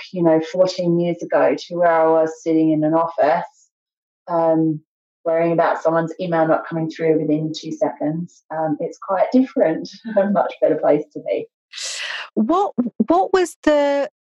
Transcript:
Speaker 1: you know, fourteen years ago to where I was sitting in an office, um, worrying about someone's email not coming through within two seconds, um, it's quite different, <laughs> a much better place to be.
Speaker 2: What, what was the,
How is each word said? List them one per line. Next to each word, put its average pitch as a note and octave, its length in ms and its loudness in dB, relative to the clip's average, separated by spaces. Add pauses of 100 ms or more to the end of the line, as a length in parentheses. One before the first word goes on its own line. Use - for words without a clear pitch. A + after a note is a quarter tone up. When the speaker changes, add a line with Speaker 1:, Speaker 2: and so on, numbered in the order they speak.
(120)
Speaker 1:
you F3+ 100 -4
know, D#3+ 180 4 (120)
fourteen F3 480 2
years E3+ 200 -2
ago C#3+ 380 0
to - 160 -12
where F3 160 2
I D#3+ 180 2
was D#3+ 320 0
sitting D#3+ 300 2
in D3+ 140 0
an D#3+ 100 0
office, E3 540 0 (800)
um, D#3+ 520 0 (440)
worrying E3 280 0
about E3 300 0
someone's D#3+ 380 0
email E3 260 0
not - 220 0
coming D#3+ 200 -4
through D#3+ 320 0
within D3+ 320 -2
two D#3+ 200 -10
seconds, D#3 800 -6
um, D#3 260 -2
it's E3 200 -8
quite F#3 340 -2
different, F3 560 0 (160)
<laughs> A3 120 -8
a G3+ 140 2
much F3 320 0
better D#3 140 2
place D3+ 260 2 (100)
to - 140 -12
be. - 220 -4 (840)
Speaker 2:
What, D#4+ 400 0 (340)
what F#4 240 4
was F#4 320 2
the, C#4+ 440 2 (180)